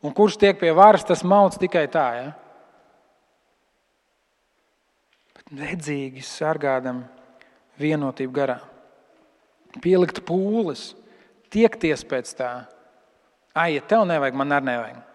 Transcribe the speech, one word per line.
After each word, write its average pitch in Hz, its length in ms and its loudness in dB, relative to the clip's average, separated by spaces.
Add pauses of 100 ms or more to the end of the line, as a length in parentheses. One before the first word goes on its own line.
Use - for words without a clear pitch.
Un 147 120 -8
kurš 202 240 2
tiek 196 200 4
pie 165 160 2
varas, 202 280 8
tas 175 220 0
mauc 196 340 4
tikai 180 320 0
tā, 151 140 0 (100)
ja? 127 120 -8 (3000)
Bet - 240 -20
dedzīgi 143 640 -10
sargādam 135 760 -4 (800)
vienotību 139 520 -4
garā. 131 280 -4 (1200)
Pielikt 175 420 2
pūles, 190 680 -4 (580)
tiekties 202 560 2
pēc 127 300 -6
tā. 123 120 -4 (1040)
Ai, 165 200 0
ja - 80 -6
tev 214 240 2
nevajag, 139 320 -2
man 143 160 0
arī 135 140 -2
nevajag. 120 340 -8 (100)